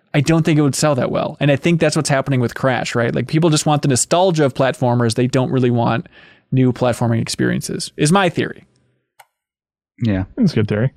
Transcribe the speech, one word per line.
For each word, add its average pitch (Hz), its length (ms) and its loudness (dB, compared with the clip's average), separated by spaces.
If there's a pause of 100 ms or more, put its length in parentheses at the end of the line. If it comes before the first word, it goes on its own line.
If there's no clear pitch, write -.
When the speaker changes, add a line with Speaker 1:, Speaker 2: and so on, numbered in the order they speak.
(140)
Speaker 1:
I 147 80 2
don't 160 220 2
think 160 140 2
it 151 40 4
would 139 120 2
sell 151 220 0
that 120 160 -2
well. 135 300 -4
And 147 100 2
I 139 60 2
think 170 240 0
that's 151 160 0
what's 147 100 -2
happening 135 320 0
with 120 160 -2
Crash, - 400 -2
right? 120 180 0
Like, 123 140 -4
people 156 220 2
just 151 160 0
want 147 160 0
the 143 80 0
nostalgia 165 560 2
of 127 80 0
platformers. 123 600 0
They 123 120 0
don't 127 240 -2
really 123 180 2
want 120 380 0 (460)
new 127 180 4
platforming 117 500 0
experiences, - 760 -4
is 151 140 2
my 190 180 4
theory. - 340 -6 (1400)
Speaker 2:
Yeah. 98 220 -2 (120)
Speaker 3:
That's 220 180 0
a - 20 -16
good 110 120 0
theory. 110 300 -2